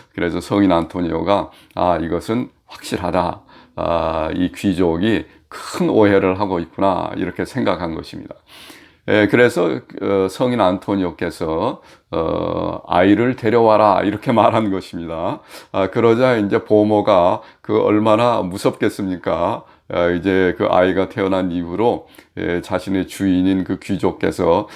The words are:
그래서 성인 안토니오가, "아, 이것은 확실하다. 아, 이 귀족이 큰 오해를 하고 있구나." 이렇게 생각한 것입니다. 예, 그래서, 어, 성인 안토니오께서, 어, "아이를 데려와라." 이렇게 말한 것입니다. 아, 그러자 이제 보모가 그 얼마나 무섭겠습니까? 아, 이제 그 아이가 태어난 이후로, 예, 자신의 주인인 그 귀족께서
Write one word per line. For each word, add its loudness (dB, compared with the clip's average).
그래서 -2
성인 2
안토니오가, -2
"아, 0
이것은 -4
확실하다. -6
아, -2
이 -2
귀족이 0
큰 -6
오해를 4
하고 -2
있구나." -2
이렇게 -6
생각한 -4
것입니다. -14
예, 4
그래서, 2
어, 0
성인 -2
안토니오께서, -2
어, -4
"아이를 2
데려와라." 4
이렇게 -2
말한 2
것입니다. -6
아, 0
그러자 2
이제 0
보모가 2
그 0
얼마나 2
무섭겠습니까? -2
아, 0
이제 2
그 0
아이가 2
태어난 -2
이후로, -2
예, -4
자신의 -4
주인인 0
그 -4
귀족께서 0